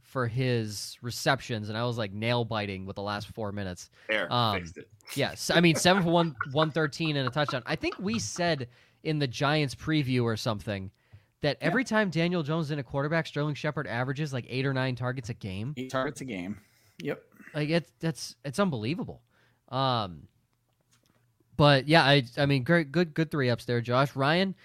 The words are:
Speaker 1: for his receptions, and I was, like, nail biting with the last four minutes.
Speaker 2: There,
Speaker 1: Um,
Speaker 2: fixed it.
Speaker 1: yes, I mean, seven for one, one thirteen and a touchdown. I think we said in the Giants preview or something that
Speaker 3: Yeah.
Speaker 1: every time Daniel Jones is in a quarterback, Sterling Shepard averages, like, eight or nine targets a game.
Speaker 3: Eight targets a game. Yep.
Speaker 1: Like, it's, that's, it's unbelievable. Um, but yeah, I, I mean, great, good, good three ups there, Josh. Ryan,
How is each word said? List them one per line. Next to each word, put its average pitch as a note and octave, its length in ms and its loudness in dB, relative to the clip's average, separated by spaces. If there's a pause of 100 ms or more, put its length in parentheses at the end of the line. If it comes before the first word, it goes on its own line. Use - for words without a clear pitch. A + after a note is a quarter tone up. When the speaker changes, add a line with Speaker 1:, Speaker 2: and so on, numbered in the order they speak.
Speaker 1:
for B2+ 260 -4
his A2+ 760 -2
receptions, A#2 680 -2
and G#2+ 80 -6
I A#2+ 80 -2
was, A#2 140 -4
like, G#2 120 -4
nail A#2 340 0
biting G2+ 420 -4
with F#2+ 80 -10
the G2+ 80 -6
last G2+ 240 -4
four G#2 240 -8
minutes. G2 380 -8 (200)
Speaker 2:
There, G#2+ 240 0
Speaker 1:
Um, A2+ 240 2
Speaker 2:
fixed E2+ 220 -10
it. - 100 -18 (260)
Speaker 1:
yes, - 360 -2
I D#3+ 100 6
mean, E3 140 8
seven F3+ 280 4
for E3+ 60 2
one, E3+ 260 2 (160)
one D#3 200 2
thirteen D#3 440 -2
and C3+ 120 0
a B2 40 -6
touchdown. C#3 360 -2
I D3+ 80 -2
think E4+ 240 -4
we A3 200 -2
said D#3+ 480 -2 (360)
in D#3 160 0
the C#3+ 80 2
Giants C#3+ 480 0
preview C3 480 2
or A2+ 120 2
something G2+ 540 -4 (520)
that C#3+ 200 0
Speaker 3:
Yeah. D3 60 0
Speaker 1:
every A3+ 180 2
time G#3+ 240 2
Daniel E3+ 340 2
Jones D#3 220 -2
is C#3 60 -4
in D3+ 80 -4
a C3+ 40 -4
quarterback, D3+ 440 -2
Sterling D3 280 -2
Shepard D3+ 320 -4
averages, C3 460 -2
like, A#2+ 160 -4
eight C3 160 0
or C#3 80 0
nine C3 220 0
targets B2+ 340 -4
a A2+ 60 -4
game. A2 420 -6
Speaker 3:
Eight C3 140 -8
targets C#3 300 -2
a C#3 40 -10
game. G2+ 340 -6 (440)
Yep. C#3+ 200 -6 (300)
Speaker 1:
Like, D3 160 -2
it's, E3 300 0
that's, - 440 -6
it's C#3+ 160 -8
unbelievable. D#3 600 -2 (480)
Um, A#2+ 580 -2 (1300)
but C#3+ 320 6
yeah, D#3 160 8
I, C#3 200 6 (140)
I D3 80 2
mean, C#3 180 4
great, D#3+ 280 2
good, E3 220 0
good D3 180 -2
three C3+ 180 2
ups A#2 160 0
there, A#2+ 160 0
Josh. B2 340 2
Ryan, E3+ 500 2